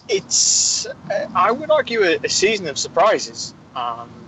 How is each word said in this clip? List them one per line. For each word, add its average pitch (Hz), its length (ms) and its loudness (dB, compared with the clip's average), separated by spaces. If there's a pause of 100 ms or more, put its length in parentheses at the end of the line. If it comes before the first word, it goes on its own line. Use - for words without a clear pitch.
It's, - 760 0
uh, - 480 -6
I 190 200 4
would 302 180 -4
argue, 240 320 2
a, 160 220 4
a - 40 -2
season 196 380 0
of 139 100 -6
surprises. 160 800 0 (220)
Um, 117 340 -6 (180)